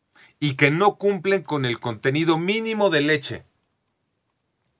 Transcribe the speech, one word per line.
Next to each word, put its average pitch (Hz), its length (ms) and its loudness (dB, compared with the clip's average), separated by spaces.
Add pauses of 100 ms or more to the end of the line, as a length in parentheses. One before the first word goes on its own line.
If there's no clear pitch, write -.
(420)
y 147 140 0
que 143 160 4
no 202 240 2
cumplen 196 480 0
con 147 200 -4
el 123 160 -2
contenido 143 580 -2
mínimo 214 520 0
de 156 100 2
leche. 147 460 -2 (1300)